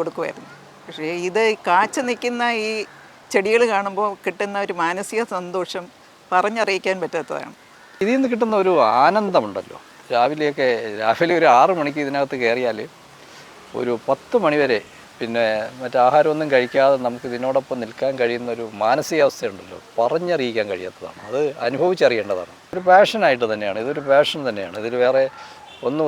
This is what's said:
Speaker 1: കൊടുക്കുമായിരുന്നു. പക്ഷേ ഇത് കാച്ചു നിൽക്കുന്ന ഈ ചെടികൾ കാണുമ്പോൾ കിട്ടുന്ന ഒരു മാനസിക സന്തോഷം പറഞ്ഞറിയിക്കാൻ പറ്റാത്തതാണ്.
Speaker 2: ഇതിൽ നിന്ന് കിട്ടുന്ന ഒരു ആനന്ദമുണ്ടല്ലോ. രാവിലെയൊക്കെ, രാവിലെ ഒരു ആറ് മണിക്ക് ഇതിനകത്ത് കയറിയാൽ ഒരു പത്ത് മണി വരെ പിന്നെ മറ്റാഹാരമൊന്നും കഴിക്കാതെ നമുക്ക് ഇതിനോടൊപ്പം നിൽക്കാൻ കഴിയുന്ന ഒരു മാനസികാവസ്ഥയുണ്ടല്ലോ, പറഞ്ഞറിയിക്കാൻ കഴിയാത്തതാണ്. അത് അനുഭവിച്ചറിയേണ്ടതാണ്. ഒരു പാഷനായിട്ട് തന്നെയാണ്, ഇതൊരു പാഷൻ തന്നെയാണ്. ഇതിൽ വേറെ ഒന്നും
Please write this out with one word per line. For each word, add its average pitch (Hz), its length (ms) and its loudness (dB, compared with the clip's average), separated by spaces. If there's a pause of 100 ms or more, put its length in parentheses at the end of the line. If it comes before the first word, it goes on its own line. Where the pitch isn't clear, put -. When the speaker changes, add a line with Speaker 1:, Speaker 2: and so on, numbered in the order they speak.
Speaker 1:
കൊടുക്കുമായിരുന്നു. 160 500 -8 (340)
പക്ഷേ 156 240 -10 (200)
ഇത് 202 140 0 (240)
കാച്ചു 196 420 2
നിൽക്കുന്ന 240 360 -4 (220)
ഈ - 20 -4 (640)
ചെടികൾ 220 300 2 (100)
കാണുമ്പോൾ 196 360 -2 (180)
കിട്ടുന്ന 202 300 -4 (100)
ഒരു 196 160 -6
മാനസിക 190 380 -4 (140)
സന്തോഷം 180 500 -6 (480)
പറഞ്ഞറിയിക്കാൻ 190 680 0
പറ്റാത്തതാണ്. 151 500 -6 (500)
Speaker 2:
ഇതിൽ 220 120 2
നിന്ന് 269 180 2
കിട്ടുന്ന 226 300 0
ഒരു 185 100 2 (300)
ആനന്ദമുണ്ടല്ലോ. 160 760 0 (360)
രാവിലെയൊക്കെ, 143 540 0 (340)
രാവിലെ 165 380 2
ഒരു 160 80 6 (100)
ആറ് 170 220 6
മണിക്ക് 147 260 -4
ഇതിനകത്ത് 139 380 -2
കയറിയാൽ 117 360 0 (1000)
ഒരു 123 120 -2 (140)
പത്ത് - 380 -2
മണി 151 160 2
വരെ 123 180 2 (400)
പിന്നെ 117 260 -2 (360)
മറ്റാഹാരമൊന്നും 143 720 2
കഴിക്കാതെ 135 440 4 (100)
നമുക്ക് 120 240 -8
ഇതിനോടൊപ്പം 131 520 -2
നിൽക്കാൻ 123 380 -4
കഴിയുന്ന 120 360 -2
ഒരു 120 80 -8 (180)
മാനസികാവസ്ഥയുണ്ടല്ലോ, 117 960 -2 (200)
പറഞ്ഞറിയിക്കാൻ 127 720 0
കഴിയാത്തതാണ്. 90 560 -12
അത് 127 120 -4 (260)
അനുഭവിച്ചറിയേണ്ടതാണ്. 120 840 0 (220)
ഒരു 180 140 -6
പാഷനായിട്ട് 180 640 4
തന്നെയാണ്, 104 320 -4
ഇതൊരു 143 240 -6
പാഷൻ 143 400 4
തന്നെയാണ്. 98 340 -6
ഇതിൽ 117 220 -6
വേറെ 131 200 2 (640)
ഒന്നും 151 200 -2